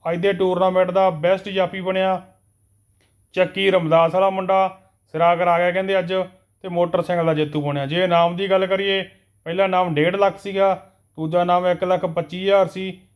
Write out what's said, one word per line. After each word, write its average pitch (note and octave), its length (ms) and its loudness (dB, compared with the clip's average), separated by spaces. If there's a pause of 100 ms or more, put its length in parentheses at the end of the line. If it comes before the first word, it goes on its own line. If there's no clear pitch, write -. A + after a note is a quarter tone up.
(120)
ਅੱਜ F3 80 -4
ਦੇ G3 140 0
ਟੂਰਨਾਮੈਂਟ F#3 580 0
ਦਾ F#3+ 180 2
ਬੈਸਟ F3+ 400 -2
ਜਾਫੀ F#3+ 320 -2
ਬਣਿਆ F#3 400 -2 (1120)
ਚੱਕੀ F#3 380 0
ਰਮਦਾਸ E3 420 2
ਵਾਲਾ F#3+ 160 2
ਮੁੰਡਾ, F#3+ 500 -2 (320)
ਸਿਰਾ E3+ 240 2
ਕਰਾ F3 220 2
ਗਿਆ F3 140 2
ਕਹਿੰਦੇ F#3+ 280 -2
ਅੱਜ F3+ 140 -4 (480)
ਤੇ F#3+ 60 -12
ਮੋਟਰਸਾਈਕਲ F3 580 0
ਦਾ E3 80 2
ਜੇਤੂ D3+ 280 -2
ਬਣਿਆ। C#3+ 240 -4
ਜੇ E3 180 -2
ਇਨਾਮ E3+ 320 2
ਦੀ F#3+ 140 -4
ਗੱਲ F#3+ 160 2
ਕਰੀਏ, F#3+ 380 0 (400)
ਪਹਿਲਾ F#3 220 0
ਇਨਾਮ F#3 300 0
ਡੇਢ E3 200 0
ਲੱਖ G3 240 0
ਸੀਗਾ, G3 520 -2 (260)
ਦੂਜਾ D#3+ 240 -2
ਇਨਾਮ F3 260 0
ਇੱਕ F3+ 160 0
ਲੱਖ F#3 220 0
ਪੱਚੀ E3+ 380 -6
ਹਜ਼ਾਰ G3 240 4
ਸੀ। F#3 340 -10 (140)